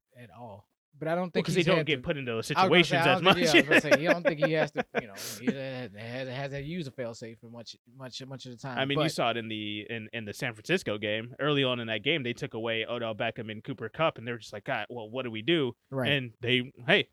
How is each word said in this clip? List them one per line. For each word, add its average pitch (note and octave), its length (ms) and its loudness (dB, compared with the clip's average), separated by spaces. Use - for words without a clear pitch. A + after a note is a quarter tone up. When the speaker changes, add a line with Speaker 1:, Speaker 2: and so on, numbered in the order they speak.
Speaker 1:
at A#2+ 140 -20
all. D3+ 380 -18
But D3 80 -6
I D#3+ 80 0
don't F3+ 80 0
Speaker 2:
Well, F3+ 80 -4
Speaker 1:
think F3+ 160 0
Speaker 2:
'cause E3 80 -2
Speaker 1:
he's F3 100 4
Speaker 2:
they F3 60 4
don't F3+ 80 6
Speaker 1:
had D3+ 80 0
Speaker 2:
get D3+ 80 2
Speaker 1:
to, B2+ 80 -6
Speaker 2:
put E3 140 -2
into B2+ 140 -4
those A2+ 200 -2
Speaker 1:
I F3+ 160 6
was - 20 2
gonna F3 140 8
say, C#3+ 140 2
Speaker 2:
situations E3 100 4
Speaker 1:
I C#3 60 8
Speaker 2:
as - 80 4
Speaker 1:
don't F#3+ 120 8
think, F3 140 6
Speaker 2:
much. - 80 6
Speaker 1:
yeah, E4 40 12
I D4+ 140 4
was E4 100 8
gonna D4+ 120 6
say, E3+ 120 0
I - 60 4
don't F4 100 0
think F3 220 2
he D#3 60 0
Speaker 2:
<laughs> D#3 100 4
Speaker 1:
has D3+ 120 0
to, - 120 -2
you B2 60 -14
know, G2 60 -16
he B2 60 -10
ha-, C3 400 -4
ha-, B2 340 -8
hasn't C#3 340 -6
used D#3+ 220 -6
a B2+ 40 -10
fail-safe A#2 480 -8
for A#2+ 100 -20
much, A#2 260 -16
much, C3 300 -12
much C3 180 -12
of B2+ 60 -12
the A#2+ 80 -14
time, B2+ 180 -8
Speaker 2:
I C3+ 80 2
mean, C#3+ 140 0
you D3 60 4
Speaker 1:
but C3 60 2
Speaker 2:
saw B2 200 2
it A#2 60 -2
in A2+ 100 -4
the, G#2+ 420 -6
in, A2 240 -6
in A2+ 120 -6
the G#2 80 -6
San B2 200 -6
Francisco A2 460 -2
game. A2 400 -2
Early C#3+ 240 2
on B2 160 0
in A2+ 80 -6
that A2 160 -2
game, D3+ 180 2
they A#2+ 120 -2
took C3+ 200 -8
away A2+ 320 -2
Odell A2+ 300 -4
Beckham A2+ 360 -4
and G#2+ 120 -10
Cooper A#2+ 260 -8
Kupp, D#3+ 300 0
and A#2 80 -10
they A#2+ 60 -4
were A#2+ 40 -6
just - 160 -14
like, - 120 -12
"God, A#2 260 -2
well, A2+ 180 -10
what B2+ 140 -6
do B2 80 -6
we A2 100 -6
do?" C#3 340 2
Speaker 1:
Right. C3+ 220 0
Speaker 2:
And B2+ 300 0
they, B2 300 2
"Hey, E3+ 280 4